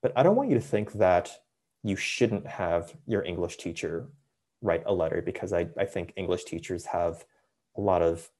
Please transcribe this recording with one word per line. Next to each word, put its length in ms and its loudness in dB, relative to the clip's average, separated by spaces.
But 140 2
I 60 6
don't 140 8
want 140 0
you 60 4
to 40 4
think 340 -2
that 360 4
you 140 0
shouldn't 500 0
have 480 -2
your 180 0
English 320 -4
teacher 520 -6
write 220 2
a 80 0
letter, 300 0
because 300 -6
I, 160 0
I 80 0
think 300 -8
English 280 -2
teachers 420 -8
have 380 -2
a 40 -6
lot 220 4
of 260 0